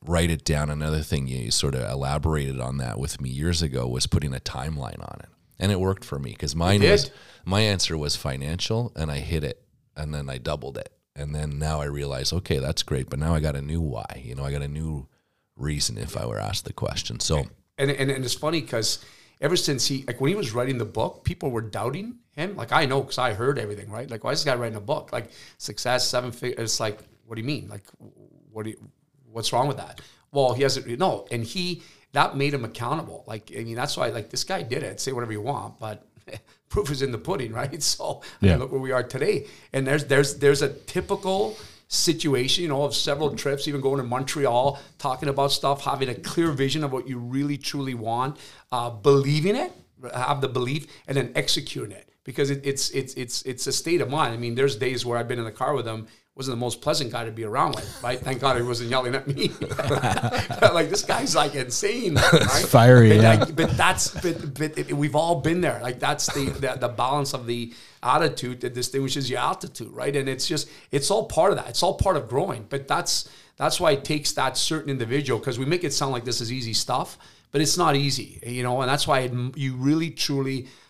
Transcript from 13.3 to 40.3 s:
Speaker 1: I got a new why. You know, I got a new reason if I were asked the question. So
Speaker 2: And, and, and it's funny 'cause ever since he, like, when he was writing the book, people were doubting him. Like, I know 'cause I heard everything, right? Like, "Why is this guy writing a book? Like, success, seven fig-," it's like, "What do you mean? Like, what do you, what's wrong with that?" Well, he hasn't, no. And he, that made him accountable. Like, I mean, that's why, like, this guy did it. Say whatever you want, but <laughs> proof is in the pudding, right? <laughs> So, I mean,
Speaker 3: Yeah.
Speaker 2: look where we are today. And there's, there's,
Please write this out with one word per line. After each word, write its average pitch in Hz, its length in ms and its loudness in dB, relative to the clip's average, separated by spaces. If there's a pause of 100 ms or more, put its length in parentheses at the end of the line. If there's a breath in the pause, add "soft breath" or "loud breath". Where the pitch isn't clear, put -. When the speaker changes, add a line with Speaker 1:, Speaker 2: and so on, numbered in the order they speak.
Speaker 1:
I 78 60 2
got 76 160 0
a 69 60 -4
new 78 180 -2
why. 64 440 -6
You 58 100 -10
know, 69 100 -6
I 69 80 -4
got 71 100 -4
a 71 60 -6
new 76 400 -6 (480)
reason 71 420 -2
if - 180 -8
I 50 100 -4
were 55 120 -4
asked 52 260 -4
the - 80 -10
question. - 480 -6
So 73 260 0 (300)
Speaker 2:
And, 139 160 2
and, 139 180 0
and 131 140 -2
it's 120 100 -2
funny 160 280 -2
'cause - 360 -2 (420 soft breath)
ever 160 160 2
since 143 300 0
he, 135 200 -2
like, 120 140 -8
when 131 80 2
he 185 60 2
was 180 180 -4
writing 123 260 0
the 110 60 -2
book, 117 400 -4
people - 260 -2
were 117 100 -2
doubting 127 560 -6 (160)
him. 185 240 -6
Like, 117 160 -6
I 151 140 4
know 135 160 2
'cause - 160 -6
I 127 160 0
heard 123 240 0
everything, 104 320 -8
right? 110 200 -10
Like, 113 140 -10
"Why 123 80 -2
is 156 80 0
this - 40 -4
guy 131 120 2
writing 117 200 -4
a 104 40 -8
book? 104 320 -4
Like, 120 180 -6 (280 loud breath)
success, 123 500 -2
seven 123 240 0
fig-," 123 260 -6
it's 113 220 -2
like, 107 200 -4 (260)
"What 113 100 -12
do 110 40 -6
you 113 60 -6
mean? 123 220 -6
Like, 101 160 -14 (680)
what 110 120 -8
do 110 60 -6
you, - 80 -14 (520)
what's 110 220 -4
wrong 127 160 2
with 127 80 -2
that?" 85 240 -14 (320 soft breath)
Well, 131 220 4
he 123 80 2
hasn't, 127 240 2 (120)
no. 170 320 0
And 117 140 -2
he, 175 380 -4 (300 soft breath)
that 139 240 2
made 143 180 0
him 123 100 -4
accountable. 120 640 -6
Like, 110 280 -12
I 117 60 -8
mean, 113 140 -8
that's 139 200 -4
why, 127 140 0
like, 117 200 -8
this - 120 -4
guy 185 200 -4
did 156 200 -4
it. 95 180 -10
Say 131 120 -4
whatever 120 200 -4
you 104 100 -4
want, 117 360 -6
but 107 260 -10 (220)
<laughs> - 420 -20
proof 196 220 0
is 139 120 -4
in 131 100 -2
the 113 60 -6
pudding, 127 340 -4
right? 139 300 -6
<laughs> - 0 -
So, - 400 -2
I - 220 -2
mean, 95 60 10
Speaker 3:
Yeah. 87 60 6
Speaker 2:
look 131 160 -2
where 135 80 -2
we 131 100 -6
are 127 140 2
today. 151 420 -2 (260 loud breath)
And 135 140 0
there's, 143 200 2
there's, 139 320 4